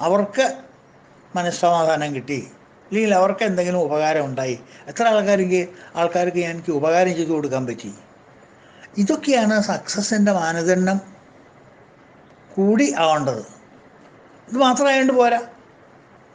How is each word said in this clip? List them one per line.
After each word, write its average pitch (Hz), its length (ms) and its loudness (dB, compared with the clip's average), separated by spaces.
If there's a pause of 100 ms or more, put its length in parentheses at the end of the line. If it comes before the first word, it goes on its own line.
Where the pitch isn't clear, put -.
അവർക്ക് 202 440 0 (920)
മനസ്സമാധാനം 165 800 0
കിട്ടി, 131 240 -6 (500)
ഇല്ലെങ്കിൽ 208 260 0
അവർക്ക് 196 280 2
എന്തെങ്കിലും 180 440 0
ഉപകാരം 151 380 0
ഉണ്ടായി? 131 320 -6 (300)
എത്ര 233 200 -4
ആൾക്കാർക്ക്, 190 540 2 (340)
ആൾക്കാർക്ക് 175 500 0
ഞാൻ, 165 100 -6
എനിക്ക് 165 240 -6
ഉപകാരം 170 360 2
ചെയ്തു 160 200 -2
കൊടുക്കാൻ 131 300 -2
പറ്റി? 107 260 -10 (1080)
ഇതൊക്കെയാണ് 226 640 2
സക്സസിൻ്റെ 208 720 -2
മാനദണ്ഡം 180 640 0 (1500)
കൂടി 214 440 2
ആവേണ്ടത്. 147 500 0 (1040)
ഇത് 233 100 -6
മാത്രമായതുകൊണ്ട് 262 560 2
പോരാ, 233 280 2 (920)